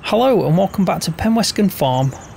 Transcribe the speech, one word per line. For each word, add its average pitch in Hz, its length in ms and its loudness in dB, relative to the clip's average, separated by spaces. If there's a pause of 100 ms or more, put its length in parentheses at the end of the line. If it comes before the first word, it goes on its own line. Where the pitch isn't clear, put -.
Hello 226 380 2
and 160 100 4
welcome 190 280 0
back 170 160 -2
to 170 100 -6
Penwescan 214 600 0
Farm 131 400 0 (260)